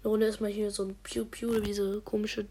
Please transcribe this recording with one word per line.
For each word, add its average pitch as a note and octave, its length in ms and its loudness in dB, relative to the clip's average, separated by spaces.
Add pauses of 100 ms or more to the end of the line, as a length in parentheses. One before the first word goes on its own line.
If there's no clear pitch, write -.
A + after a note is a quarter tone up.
eine A3 80 2
Runde A3 160 6
erstmal G#3+ 240 0
hier G#3 200 0
so G3+ 140 -2
ein F#3+ 120 -4
Pew - 280 -4
Pew, A#3 300 -2
wie A3 80 4
diese G3+ 400 0
komische G#3+ 480 -2